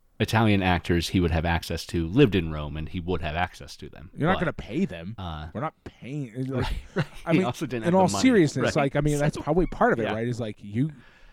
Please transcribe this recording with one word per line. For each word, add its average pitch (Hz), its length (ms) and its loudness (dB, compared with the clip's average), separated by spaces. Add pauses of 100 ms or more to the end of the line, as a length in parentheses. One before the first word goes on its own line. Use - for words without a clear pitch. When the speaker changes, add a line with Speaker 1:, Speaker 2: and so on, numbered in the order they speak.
(200)
Speaker 1:
Italian 110 420 4
actors 87 480 2
he 95 100 2
would 85 120 4
have 80 140 2
access 85 420 -2
to 82 200 -2
lived 104 280 6
in 82 160 0
Rome, 76 260 -8
and 76 120 -6
he 92 100 -6
would 85 240 -2
have 78 120 -4
access - 420 -6
to 73 120 -16
them. - 260 -18
Speaker 2:
You're 147 140 -2
not 185 60 2
Speaker 1:
But, - 60 -4
Speaker 2:
gonna 156 120 -2
pay 151 320 -4
them. 90 320 -8
Speaker 1:
uh, 80 340 -8
Speaker 2:
We're 104 100 -8
not 156 120 -6 (100)
paying. 131 480 -12 (140)
Like, 131 200 -4
Speaker 1:
<laughs> - 300 -8
Right, - 0 -
right. 180 100 0 (200)
Speaker 2:
I 165 60 -2
Speaker 1:
He 160 80 4
Speaker 2:
mean, 190 60 2
Speaker 1:
also - 200 -4
didn't 117 200 -6
Speaker 2:
in 175 80 2
Speaker 1:
have - 20 6
Speaker 2:
all 190 120 6
Speaker 1:
the 196 60 -2
money, 196 80 0
Speaker 2:
seriousness, 156 540 4
Speaker 1:
right? 151 80 2
Speaker 2:
like, 139 120 -2
I 143 60 2
mean, 147 140 2
Speaker 1:
So 143 60 0
Speaker 2:
that's 147 160 0
probably 165 280 2
part 220 280 2
of 120 60 2
it, 113 40 -2
Speaker 1:
Yeah. 107 100 -2
Speaker 2:
right? 117 140 -4
Is 117 120 -4
like, 107 200 -6
you, 113 320 -2 (420)